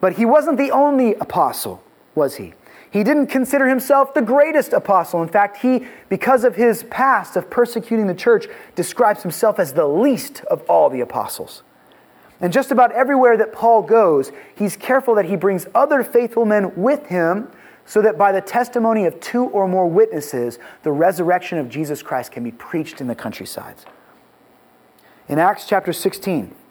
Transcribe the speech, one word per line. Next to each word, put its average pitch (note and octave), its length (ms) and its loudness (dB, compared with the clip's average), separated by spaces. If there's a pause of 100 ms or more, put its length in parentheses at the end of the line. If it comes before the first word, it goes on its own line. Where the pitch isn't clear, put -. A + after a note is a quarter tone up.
But F#3 120 2
he A3+ 120 0
wasn't C4+ 320 4
the C4+ 140 0
only C4 440 2
apostle, A#2 680 -4 (320)
was C#3+ 220 -2
he? F2+ 160 -14 (360)
He G3+ 140 0
didn't C#4+ 240 2
consider C4+ 400 0
himself C4+ 480 2
the D4+ 60 2
greatest C#4+ 520 2
apostle. F#3 480 0
In E3 80 -4
fact, G3+ 280 0
he, B3+ 280 0 (240)
because A3+ 340 2
of A#3 120 2
his A3+ 280 2
past A#3+ 520 -2
of - 160 -4
persecuting A3+ 560 -2
the F3+ 80 -2
church, G#3+ 320 2 (280)
describes G#3 460 0
himself G#3 380 -2
as D3+ 140 -2
the D3+ 140 2
least A3 580 0
of - 220 -4
all E3 220 4
the C3 120 -6
apostles. - 600 -8 (760)
And F3 120 -2
just C4 200 0
about A#3+ 200 4
everywhere B3 460 4
that G#3+ 160 -2
Paul A3+ 300 2
goes, E3 480 2 (220)
he's G3+ 220 -4
careful B3+ 400 0
that G3+ 100 2
he F#3 120 -4
brings F#3 360 -2
other C#4 300 2
faithful A#3 420 0
men G#3 300 0
with C4+ 300 0
him F#3 440 -2 (360)
so - 160 0
that G3+ 160 2
by G3+ 160 4
the F#3+ 80 0
testimony A3+ 640 0
of D#3+ 160 -2
two B3 240 -2
or G3+ 200 0
more F#3 220 0
witnesses, D3 720 -2 (240)
the D#3 80 -2
resurrection F3 680 0
of C3+ 120 -6
Jesus C#3+ 320 -8
Christ - 320 -8
can A#2 100 -10
be A#2 80 -8
preached - 480 -8
in C3 80 -8
the A#2 80 -6
countrysides. - 720 -14 (1400)
In C#3+ 100 -2
Acts F#3+ 260 0
chapter F#3+ 280 -2
sixteen E3 600 -4 (180)